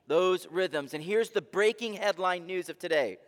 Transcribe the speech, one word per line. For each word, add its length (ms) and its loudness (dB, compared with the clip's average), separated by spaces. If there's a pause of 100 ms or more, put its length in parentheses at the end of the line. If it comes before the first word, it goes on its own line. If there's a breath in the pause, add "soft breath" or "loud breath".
those 420 4
rhythms. 460 -2
And 80 -8
here's 280 0
the 120 0
breaking 520 0
headline 520 -2
news 220 -4
of 100 -12
today. 500 0